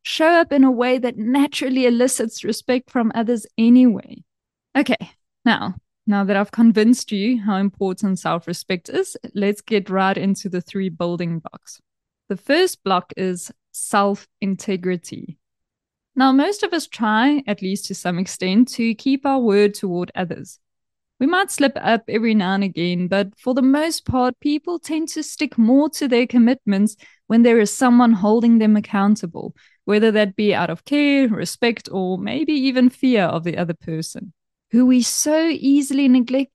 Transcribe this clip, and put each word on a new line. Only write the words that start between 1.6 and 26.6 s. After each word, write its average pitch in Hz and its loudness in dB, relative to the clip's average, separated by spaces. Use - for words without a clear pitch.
elicits 240 0
respect - -4
from 226 0
others 226 -2
anyway. 240 4
Okay, 285 -2
now, 190 0
now 202 0
that 196 0
I've 202 -2
convinced 226 4
you 220 -2
how 202 -2
important 190 -2
self-respect 170 -6
is, 381 -4
let's 202 -2
get 196 -2
right 190 0
into 196 -4
the 180 -6
three 190 -6
building 170 -6
blocks. - -20
The 196 -8
first 349 -2
block 190 -2
is 185 -6
self-integrity. 190 -4
Now, 262 2
most 320 0
of 392 -4
us 330 -4
try, 240 0
at 202 -6
least 190 -6
to 196 -10
some 175 -6
extent, 190 0
to 226 -2
keep 269 -4
our 269 0
word 208 2
toward 180 -6
others. - -10
We 254 -2
might 370 0
slip - 0
up 226 0
every 220 0
now 190 0
and 196 0
again, 175 -4
but 196 -2
for 254 -4
the 269 0
most 302 0
part, 247 -2
people 302 -4
tend 320 -6
to 311 -8
stick - -8
more 269 4
to 294 -6
their 240 2
commitments 226 2